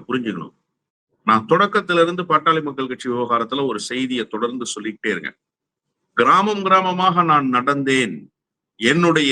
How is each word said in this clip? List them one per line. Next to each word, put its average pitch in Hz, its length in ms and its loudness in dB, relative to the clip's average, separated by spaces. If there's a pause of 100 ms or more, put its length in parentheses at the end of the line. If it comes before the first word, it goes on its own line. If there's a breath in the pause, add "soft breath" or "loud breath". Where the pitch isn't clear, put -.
புரிஞ்சுக்கணும். 107 480 -6 (720)
நான் 107 240 2
தொடக்கத்துல 180 540 2
இருந்து 175 260 -2
பாட்டாளி 160 320 2
மக்கள் 135 280 -6
கட்சி 127 180 -10
விவகாரத்துல 120 640 -2
ஒரு 104 80 -4 (100)
செய்தியை 127 440 -4
தொடர்ந்து 120 400 -4
சொல்லிக்கிட்டே 107 400 -6
இருக்கேன். 80 240 -10 (800)
கிராமம் 190 480 2
கிராமமாக 185 640 2
நான் 143 240 2
நடந்தேன். 131 600 2 (640)
என்னுடைய 156 520 2